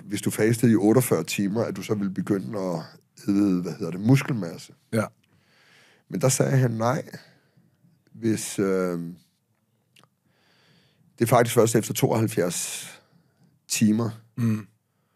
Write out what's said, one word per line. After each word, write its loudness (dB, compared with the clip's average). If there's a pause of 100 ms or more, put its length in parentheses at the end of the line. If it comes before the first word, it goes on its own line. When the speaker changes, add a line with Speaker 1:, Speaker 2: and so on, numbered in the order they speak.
Speaker 1:
hvis -8
du -2
fastede 2
i 6
otteogfyrre 4
timer, -2
at -6
du -10
så -4
ville -4
begynde -4
at -4 (480)
æde, 2
hvad -8
hedder -8
det, -8
muskelmasse. 0 (200)
Speaker 2:
Ja. 0 (1080)
Speaker 1:
Men -6
der 4
sagde 2
han 2
nej, -2 (1120)
hvis... -4
Øh, 0 (2250)
det 0
er 4
faktisk 4
først 4
efter -2
tooghalvfjerds -2 (800)
timer. 2 (260)
Speaker 2:
Mm. -2 (500)